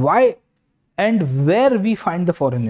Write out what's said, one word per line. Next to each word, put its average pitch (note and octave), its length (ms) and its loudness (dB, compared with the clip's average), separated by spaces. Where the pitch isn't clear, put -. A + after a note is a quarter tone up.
why E3+ 180 2
and G#3 260 0
where A#3+ 380 2
we A3 100 0
find F3 340 -4
the E3 80 0
foreign B2 320 -2